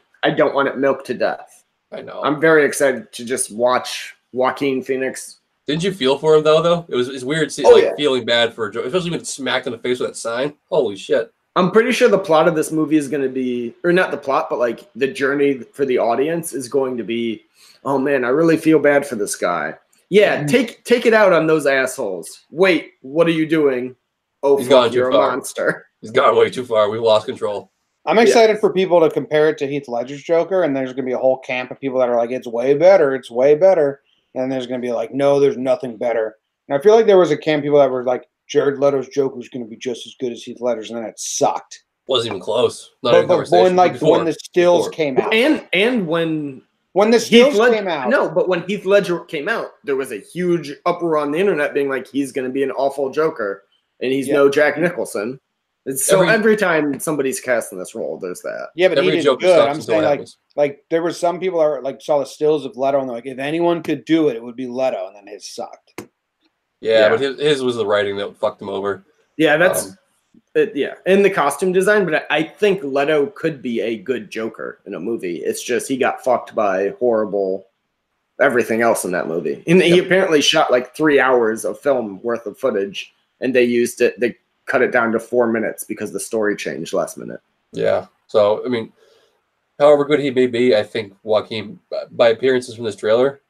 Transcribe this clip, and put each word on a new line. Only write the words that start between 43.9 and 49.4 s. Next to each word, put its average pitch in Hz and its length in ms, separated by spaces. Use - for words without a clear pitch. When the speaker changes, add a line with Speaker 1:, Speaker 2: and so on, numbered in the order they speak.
Speaker 2:
Before. - 220
Speaker 3:
when - 80
the 160 80
stills 175 560
Speaker 2:
Before. - 80
Speaker 3:
came 143 220
out. - 160
Speaker 1:
And, 247 400
and 208 340
when 156 540
Speaker 3:
When 208 160
the 233 80
Speaker 1:
Heath 226 80
Speaker 3:
stills 247 300
Speaker 1:
Led-, 233 180
Speaker 3:
came 214 140
out. 147 200
Speaker 1:
no, 226 220
but 165 180
when 175 140
Heath 180 240
Ledger 185 340
came 156 280